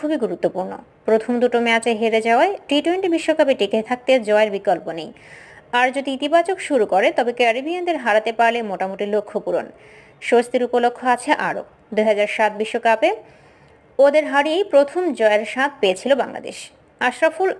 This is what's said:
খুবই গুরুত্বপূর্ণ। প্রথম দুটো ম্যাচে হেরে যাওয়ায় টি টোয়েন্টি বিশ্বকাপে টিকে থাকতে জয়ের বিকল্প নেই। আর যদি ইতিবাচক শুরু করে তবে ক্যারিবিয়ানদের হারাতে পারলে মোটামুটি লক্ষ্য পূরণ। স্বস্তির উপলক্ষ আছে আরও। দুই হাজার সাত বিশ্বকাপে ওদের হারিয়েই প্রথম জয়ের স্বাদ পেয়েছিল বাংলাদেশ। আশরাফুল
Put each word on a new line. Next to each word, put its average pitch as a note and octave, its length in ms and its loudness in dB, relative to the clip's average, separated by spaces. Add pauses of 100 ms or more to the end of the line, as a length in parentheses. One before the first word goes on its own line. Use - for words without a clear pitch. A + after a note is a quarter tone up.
খুবই D4+ 160 -2
গুরুত্বপূর্ণ। F#3+ 600 -4 (260)
প্রথম A3 360 0
দুটো A#3+ 200 2
ম্যাচে A#3 320 0
হেরে A3 280 0
যাওয়ায় B3+ 360 2 (120)
টি D4 140 2
টোয়েন্টি F#4 260 0
বিশ্বকাপে D#4 460 2
টিকে G#3+ 280 -2
থাকতে B3 380 0
জয়ের G#3+ 300 2
বিকল্প G3 380 -2
নেই। D#3+ 240 -10 (600)
আর B3 180 2
যদি C4+ 220 -4
ইতিবাচক E4+ 480 0
শুরু A#3+ 260 0
করে G#3 240 2
তবে A#3+ 220 0
ক্যারিবিয়ানদের D4 640 -2
হারাতে A3 360 0
পারলে A#3 300 0
মোটামুটি F#3+ 440 -6
লক্ষ্য G3+ 340 -4
পূরণ। E3+ 260 -4 (540)
স্বস্তির A#3+ 420 0
উপলক্ষ A#3+ 420 -2
আছে B3+ 280 0
আরও। F3+ 320 -4 (300)
দুই G#3+ 100 0
হাজার G#3 220 2
সাত G#3 260 0
বিশ্বকাপে A3+ 640 0 (840)
ওদের C#4+ 280 4
হারিয়েই D4+ 380 0
প্রথম D#4 480 2
জয়ের G#3+ 340 2
স্বাদ C4+ 240 -2 (100)
পেয়েছিল G#3 340 0
বাংলাদেশ। - 560 -6 (300)
আশরাফুল D#4+ 600 0